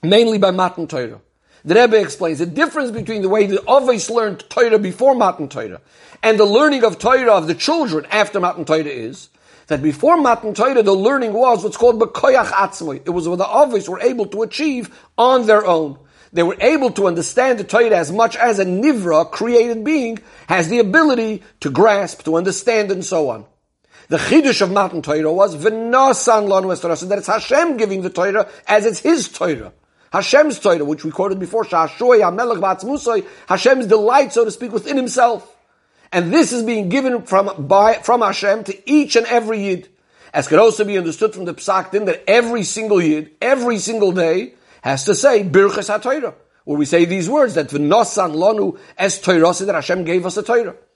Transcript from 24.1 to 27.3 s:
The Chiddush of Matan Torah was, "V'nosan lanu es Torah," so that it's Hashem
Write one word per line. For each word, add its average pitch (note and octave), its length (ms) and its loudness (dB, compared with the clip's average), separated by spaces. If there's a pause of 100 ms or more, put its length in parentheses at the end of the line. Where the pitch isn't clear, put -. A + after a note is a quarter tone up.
The D3+ 80 -2
Chiddush - 440 2
of F#3 100 0
Matan F#3 300 -2
Torah D#3 300 -2
was, F#3 240 2
"V'nosan A3+ 920 2
lanu F#3+ 260 0
es - 80 -8
Torah," E3 160 -4
so E3+ 80 -12
that G3 140 -4
it's - 80 -12
Hashem C4 500 0